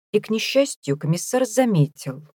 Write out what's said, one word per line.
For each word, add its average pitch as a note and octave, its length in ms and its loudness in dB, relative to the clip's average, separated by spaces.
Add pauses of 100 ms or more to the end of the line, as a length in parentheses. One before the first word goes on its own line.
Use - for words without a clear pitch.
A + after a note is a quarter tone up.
(100)
И, G#3+ 100 2
к - 100 -8
несчастью, A3 680 -2
комиссар F3 480 -2
заметил D#3 880 0